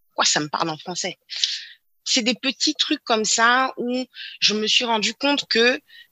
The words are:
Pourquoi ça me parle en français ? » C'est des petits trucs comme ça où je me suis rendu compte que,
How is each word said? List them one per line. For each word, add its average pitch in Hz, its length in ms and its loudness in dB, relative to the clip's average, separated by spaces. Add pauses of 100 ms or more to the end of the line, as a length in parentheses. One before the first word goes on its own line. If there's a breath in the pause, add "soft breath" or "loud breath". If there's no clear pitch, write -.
Pourquoi - 160 0
ça - 160 2
me 151 80 -4
parle - 200 -2
en 156 80 -6
français ? » 180 400 -8 (880 loud breath)
C'est - 160 0
des 220 140 2
petits - 400 -2
trucs - 300 -2
comme 220 180 0
ça 240 540 2
où 247 280 -4 (360 loud breath)
je - 120 4
me 214 140 0
suis - 160 2
rendu 226 300 0
compte 285 340 0
que, 240 320 4 (320 loud breath)